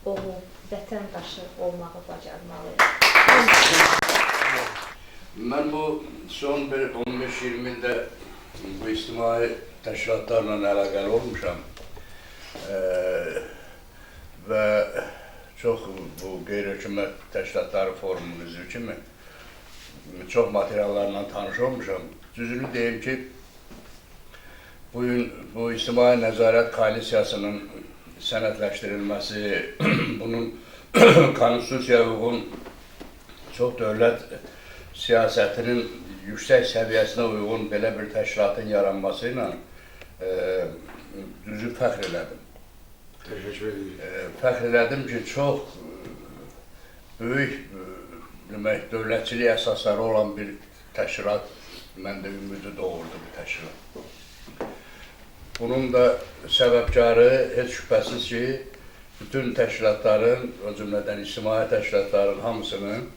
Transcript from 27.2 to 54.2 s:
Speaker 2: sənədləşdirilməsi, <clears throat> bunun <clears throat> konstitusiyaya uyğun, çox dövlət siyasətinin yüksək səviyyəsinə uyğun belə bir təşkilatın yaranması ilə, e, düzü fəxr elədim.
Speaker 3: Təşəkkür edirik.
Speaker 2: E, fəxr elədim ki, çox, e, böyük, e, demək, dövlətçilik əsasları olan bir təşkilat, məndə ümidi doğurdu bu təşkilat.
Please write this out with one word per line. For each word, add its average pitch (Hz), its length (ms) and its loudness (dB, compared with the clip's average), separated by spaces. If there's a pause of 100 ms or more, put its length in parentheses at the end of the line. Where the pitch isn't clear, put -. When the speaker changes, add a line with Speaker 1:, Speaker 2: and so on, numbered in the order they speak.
Speaker 2:
sənədləşdirilməsi, 104 1200 -2 (440)
<clears throat> - 340 0
bunun 117 340 -4 (400)
<clears throat> 139 400 10
konstitusiyaya 120 760 4
uyğun, 113 320 -2 (1120)
çox 120 260 0
dövlət 113 440 4 (720)
siyasətinin 113 880 4 (440)
yüksək 113 400 6
səviyyəsinə 113 680 2
uyğun 107 360 -2
belə 107 280 0
bir 104 160 -6
təşkilatın 107 540 2
yaranması 98 640 0
ilə, 117 160 -2 (720)
e, 92 100 -4 (1160)
düzü 107 320 -6
fəxr 101 320 0
elədim. - 300 -8 (880)
Speaker 3:
Təşəkkür 101 420 -8
edirik. 98 300 -10
Speaker 2:
E, 92 260 -8 (160)
fəxr 120 280 2
elədim 120 360 4
ki, 117 200 -4
çox, 139 340 0
e, - 1600 -18
böyük, 131 340 0
e, 92 320 -14 (640)
demək, 104 400 -2
dövlətçilik 113 640 0
əsasları 113 460 0
olan 107 360 2
bir 101 180 -8 (400)
təşkilat, 104 520 -2 (520)
məndə 98 320 -10
ümidi 98 460 -12
doğurdu 82 460 -6
bu - 80 -16 (100)
təşkilat. 80 360 -10 (1800)